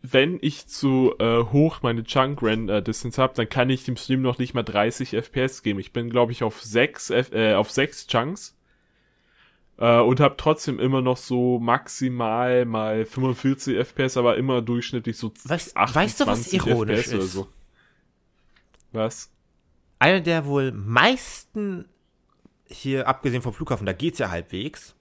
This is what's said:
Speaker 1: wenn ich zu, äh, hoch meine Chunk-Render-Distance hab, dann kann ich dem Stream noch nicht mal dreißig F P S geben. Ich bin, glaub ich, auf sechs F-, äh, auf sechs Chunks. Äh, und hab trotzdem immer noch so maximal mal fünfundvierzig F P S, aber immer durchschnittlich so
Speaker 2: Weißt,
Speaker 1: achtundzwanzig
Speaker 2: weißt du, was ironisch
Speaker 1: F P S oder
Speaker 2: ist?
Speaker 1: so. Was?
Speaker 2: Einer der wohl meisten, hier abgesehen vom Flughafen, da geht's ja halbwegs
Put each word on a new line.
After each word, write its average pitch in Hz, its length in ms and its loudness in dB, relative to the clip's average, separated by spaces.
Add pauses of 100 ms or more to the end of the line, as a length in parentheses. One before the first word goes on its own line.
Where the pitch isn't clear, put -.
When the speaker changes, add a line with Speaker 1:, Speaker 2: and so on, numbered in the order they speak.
Speaker 1:
wenn 139 400 2
ich - 260 -4
zu, 131 520 2
äh, 117 260 2
hoch 143 360 2
meine 117 220 -2
Chunk-Render-Distance 110 1160 -2
hab, 131 160 2
dann 113 120 -2
kann 127 220 0
ich 127 160 -2
dem 123 100 -4
Stream 131 260 -2
noch 127 160 0
nicht 123 160 -4
mal 120 100 -2
dreißig 107 500 0
F 113 180 -4
P 131 100 -2
S 131 220 -4
geben. 101 160 -2
Ich - 140 -12
bin, 117 160 -4
glaub 120 200 2
ich, 120 140 -6
auf 110 180 -4
sechs 120 480 0
F-, 127 220 0
äh, 110 220 2
auf 104 180 2
sechs - 360 -4
Chunks. 127 500 -4 (1200)
Äh, 117 240 4
und 120 180 4
hab 139 180 4
trotzdem 151 420 -2
immer 131 220 2
noch 127 140 2
so 123 440 0
maximal 123 1040 0
mal 110 400 -2
fünfundvierzig 131 720 -2
F 123 180 -2
P 135 80 0
S, 131 140 -2
aber 120 180 4
immer 131 260 0
durchschnittlich 120 560 -4
so 110 140 -6 (140)
Speaker 2:
Weißt, 160 320 -6
Speaker 1:
achtundzwanzig 110 180 2
Speaker 2:
weißt 190 240 0
du, 285 80 4
was 202 260 -2
ironisch 113 460 2
Speaker 1:
F 123 60 -2
P 120 60 -8
S - 20 -4
oder 95 100 0
Speaker 2:
ist? 92 80 -4
Speaker 1:
so. 95 160 -6 (1400)
Was? 110 400 -4 (680)
Speaker 2:
Einer 175 220 6
der 165 260 0
wohl 135 280 0
meisten, 180 1120 0 (800)
hier 135 400 -4
abgesehen 127 340 0
vom 120 120 -6
Flughafen, 117 320 -4
da 95 80 -2
geht's 151 260 -4
ja 107 100 -2
halbwegs 90 720 -10